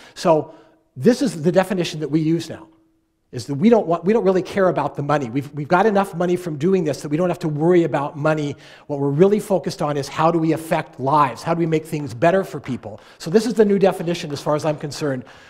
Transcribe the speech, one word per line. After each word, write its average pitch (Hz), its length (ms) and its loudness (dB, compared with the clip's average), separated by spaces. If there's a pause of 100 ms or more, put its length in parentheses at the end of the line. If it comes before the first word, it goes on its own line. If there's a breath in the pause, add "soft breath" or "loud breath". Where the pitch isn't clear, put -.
(140)
So 160 400 2 (400 loud breath)
this 208 280 4
is 165 200 -2
the 165 80 2
definition 185 500 0
that 151 80 -6
we 151 120 0
use 160 280 0
now, 107 200 -16 (640)
is 123 140 -10
that 143 80 -6
we 156 140 2
don't 226 180 4
want, 165 180 -2
we 190 80 2
don't 220 120 0
really 185 180 2
care 185 260 0
about 143 260 -2
the 143 80 -6
money. 143 260 0
We've, 135 240 -6
we've 147 140 -8
got 180 180 4
enough 196 300 0
money 175 220 0
from 165 220 -6
doing 185 260 2
this 147 180 -4
that 160 60 -8
we 147 80 -2
don't 180 120 2
have 170 120 -4
to 170 80 -4
worry 165 340 4
about 147 340 -2
money. 151 380 -2 (320 loud breath)
What 143 140 -4
we're 143 100 0
really 190 300 4
focused 180 420 -4
on 147 140 -2
is 139 100 -4
how 160 240 0
do 170 80 2
we 160 140 2
affect 160 480 -4
lives? 135 420 2
How 165 120 -2
do 170 40 -2
we 165 80 0
make 160 180 0
things 147 300 -8
better 170 300 2
for 151 160 -10
people? 110 400 -10 (180 loud breath)
So - 100 -12
this 214 180 2
is 247 80 -2
the 226 100 4
new 202 160 2
definition 170 500 0
as 143 100 -8
far 151 140 -2
as 151 100 -2
I'm 151 140 -2
concerned 139 460 -6 (240 loud breath)